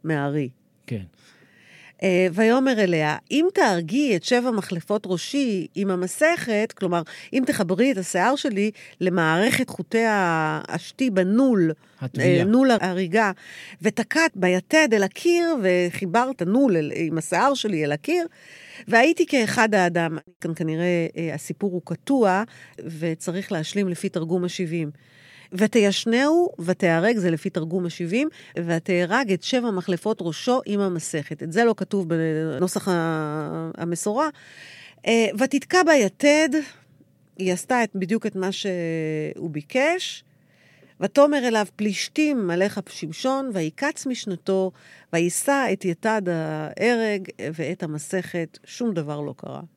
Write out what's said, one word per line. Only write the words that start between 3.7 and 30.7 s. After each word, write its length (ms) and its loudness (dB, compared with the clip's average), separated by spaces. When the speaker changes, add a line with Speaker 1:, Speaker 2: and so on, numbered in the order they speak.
Speaker 1:
את 80 -2
שבע 280 0
מחלפות 540 -4
ראשי 720 -2
עם 160 -2
המסכת", 880 0
כלומר, 240 0
"אם 140 2
תחברי 440 2
את 60 -2
השיער 380 0
שלי 360 -2
למערכת 680 2
חוטי 380 -2
האשתי 1040 -2
בנול", 600 2
Speaker 2:
הטביעה. 380 2
Speaker 1:
אה, 40 2
נול 280 4
הריגה, 500 0
"ותקעת 540 0
ביתד 580 4
אל 100 4
הקיר", 600 2
וחיברת 760 0
נול 360 4
אל, 180 -2
עם 220 -2
השיער 360 0
שלי 320 -2
אל 60 0
הקיר, 340 -2
"והייתי 380 4
כאחד 500 2
האדם." 420 2
כאן 140 -4
כנראה, 520 0
אה, 160 -6
הסיפור 380 -6
הוא 140 -4
קטוע, 580 2
וצריך 520 -6
להשלים 380 -2
לפי 200 -6
תרגום 340 -2
השבעים. 480 -4
"ותישנהו 960 2
ותהרג", 580 2
זה 140 0
לפי 180 -4
תרגום 360 -4
השבעים, 440 -2
"ותהרג 680 0
את 120 -2
שבע 280 0
מחלפות 500 -2
ראשו 440 -2
עם 140 -2